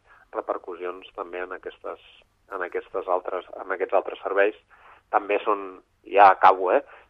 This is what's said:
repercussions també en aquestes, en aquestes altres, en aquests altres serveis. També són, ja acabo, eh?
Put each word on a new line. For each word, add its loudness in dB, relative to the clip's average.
repercussions -10
també -10
en -14
aquestes, -14
en -8
aquestes -8
altres, -4
en -8
aquests -2
altres -10
serveis. 0
També 0
són, -4
ja 8
acabo, 4
eh? 2